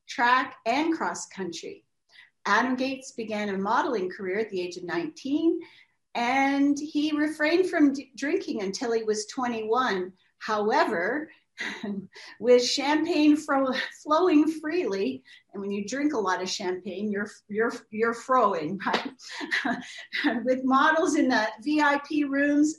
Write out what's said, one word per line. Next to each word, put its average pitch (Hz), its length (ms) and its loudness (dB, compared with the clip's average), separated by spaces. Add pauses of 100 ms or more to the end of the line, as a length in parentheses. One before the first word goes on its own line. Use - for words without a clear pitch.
track, 262 500 0 (100)
and 302 260 2
cross 180 360 -4
country. 175 540 -10 (640)
Adam 247 300 2
Gates 262 360 -6
began 208 360 -6
a 190 100 -2
modeling 214 520 0
career 190 280 -6
at 220 120 -4
the 185 100 -4
age 180 160 -8
of 175 80 -12
nineteen, 262 760 -2 (540)
and 277 640 2
he 302 340 -2
refrained 311 580 2
from 302 240 4
d-, - 220 -10
drinking 269 460 -2
until 214 300 -2
he 226 100 2
was 214 240 -2
twenty-one. 220 840 -2 (260)
However, 226 920 0 (520)
<laughs> - 560 -10
with 247 240 6
champagne 302 760 4
fro-, 269 360 0 (300)
flowing 320 440 6
freely, 262 760 -2 (300)
and 202 80 -10
when 196 100 -6
you 202 160 -4
drink 294 260 -2
a 247 60 -2
lot 185 240 -2
of 190 80 -4
champagne, 190 600 -4
you're, 202 200 -4 (180)
you're, 226 240 -2 (180)
you're 226 240 0
froing, 196 680 0
<laughs> - 840 -4
right? 247 180 -4 (220)
<laughs> 240 400 -2
With 254 200 0
models 302 520 4
in 262 120 4
the 220 200 2 (140)
V 302 180 2
I 285 260 4
P 302 180 0
rooms 294 540 2